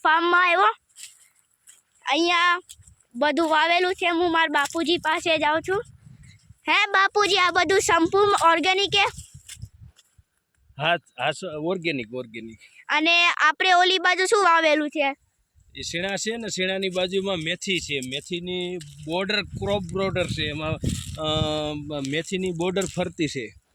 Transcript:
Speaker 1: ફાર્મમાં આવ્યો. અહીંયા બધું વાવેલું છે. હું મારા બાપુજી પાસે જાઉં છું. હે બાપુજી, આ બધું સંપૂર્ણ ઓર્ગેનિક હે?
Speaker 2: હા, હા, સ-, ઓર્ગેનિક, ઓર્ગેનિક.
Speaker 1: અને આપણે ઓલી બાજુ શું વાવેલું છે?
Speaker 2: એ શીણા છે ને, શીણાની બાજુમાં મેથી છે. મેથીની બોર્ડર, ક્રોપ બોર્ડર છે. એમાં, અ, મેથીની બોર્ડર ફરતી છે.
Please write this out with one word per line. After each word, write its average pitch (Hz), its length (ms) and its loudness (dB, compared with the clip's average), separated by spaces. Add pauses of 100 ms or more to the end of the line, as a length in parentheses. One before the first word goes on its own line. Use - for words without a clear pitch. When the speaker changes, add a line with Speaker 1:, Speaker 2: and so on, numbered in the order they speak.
Speaker 1:
ફાર્મમાં 349 420 4
આવ્યો. 359 200 4 (1500)
અહીંયા 349 500 2 (540)
બધું 294 340 2
વાવેલું 339 440 2
છે. 359 160 -2
હું 349 220 2
મારા 320 160 2
બાપુજી 302 500 0
પાસે 320 400 0
જાઉં 302 240 0
છું. 392 220 -4 (880)
હે 403 220 2
બાપુજી, 392 440 2
આ 359 160 2
બધું 359 280 2
સંપૂર્ણ 359 500 4
ઓર્ગેનિક 370 680 4
હે? 403 100 4 (1800)
Speaker 2:
હા, 170 140 0
હા, 143 360 -6
સ-, - 120 -8 (200)
ઓર્ગેનિક, 160 500 -4
ઓર્ગેનિક. 113 440 -10 (320)
Speaker 1:
અને 339 360 2
આપણે 339 480 2
ઓલી 359 240 4
બાજુ 359 280 2
શું 403 180 2
વાવેલું 311 460 4
છે? 285 260 -2 (600)
Speaker 2:
એ 139 60 -12
શીણા 185 340 -6
છે 220 220 -6
ને, 226 100 -8
શીણાની 190 420 -4
બાજુમાં 185 480 -2
મેથી 170 420 -4
છે. 143 200 -4
મેથીની 175 800 -8 (280)
બોર્ડર, 190 360 -2
ક્રોપ 196 400 -4
બોર્ડર 185 440 -2
છે. 156 180 -4
એમાં, 156 300 -6 (480)
અ, 156 60 -4 (840)
મેથીની 180 420 -4
બોર્ડર 180 340 -2
ફરતી 170 420 -4
છે. 120 280 -10 (200)